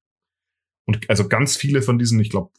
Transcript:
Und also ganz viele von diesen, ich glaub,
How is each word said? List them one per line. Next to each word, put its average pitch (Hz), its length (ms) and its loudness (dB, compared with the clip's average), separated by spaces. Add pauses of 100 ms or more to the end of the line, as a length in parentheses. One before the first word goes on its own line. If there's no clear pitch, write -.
(840)
Und 110 240 -2
also 101 180 2
ganz 127 300 0
viele 139 240 0
von 123 180 2
diesen, 117 220 2
ich 107 80 0
glaub, 135 300 -4